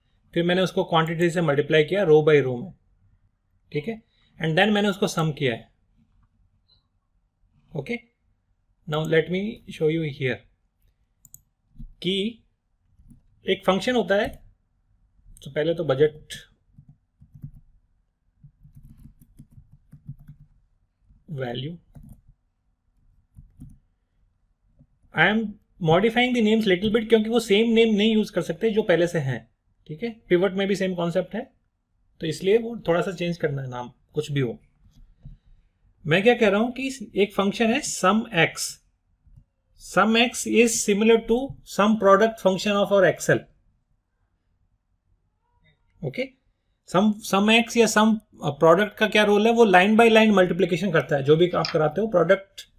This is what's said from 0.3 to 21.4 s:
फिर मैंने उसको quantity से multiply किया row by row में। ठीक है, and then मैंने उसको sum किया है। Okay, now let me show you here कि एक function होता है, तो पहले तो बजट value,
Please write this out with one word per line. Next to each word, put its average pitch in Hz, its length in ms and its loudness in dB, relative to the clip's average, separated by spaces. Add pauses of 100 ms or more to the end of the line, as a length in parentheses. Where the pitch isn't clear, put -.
फिर 170 100 -2
मैंने 180 180 0
उसको 180 220 -4
quantity 165 460 -2
से 175 100 -4
multiply 151 440 0
किया 185 180 -2
row 156 160 6 (100)
by 147 140 4
row 127 140 -4
में। 165 160 -12 (1000)
ठीक 151 160 -8
है, 220 140 -12 (360)
and 160 200 -2
then 202 160 2
मैंने 208 140 0
उसको 196 180 -2
sum 160 320 -2
किया 127 160 -2
है। - 160 -16 (2000)
Okay, 185 200 -8 (920)
now 151 120 -2 (140)
let 160 200 0
me 185 60 -4 (360)
show 160 140 0
you 165 120 -4 (160)
here 127 180 -4 (1700)
कि 196 420 -6 (1040)
एक 190 200 -4
function 196 300 0
होता 196 180 0
है, 220 140 0 (1160)
तो 143 60 -18
पहले 156 240 -4
तो 170 100 -6
बजट 147 500 -2 (4000)
value, 131 460 -10 (3500)